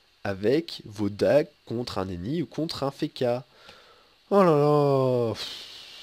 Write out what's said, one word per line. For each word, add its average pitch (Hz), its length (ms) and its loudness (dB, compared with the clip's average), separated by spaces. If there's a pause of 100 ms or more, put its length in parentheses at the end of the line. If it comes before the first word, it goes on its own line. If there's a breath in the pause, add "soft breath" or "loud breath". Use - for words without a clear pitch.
(240)
avec 104 600 -2
vos 104 240 -6
dagues 104 400 2 (180)
contre 117 320 -6
un 95 100 -4
ennemi 101 340 -6
ou 120 40 -6
contre - 360 -8
un 135 80 -2
Feka. 131 540 -4 (840 soft breath)
Oh 202 120 6
là 175 80 8
là. 139 840 4 (680 loud breath)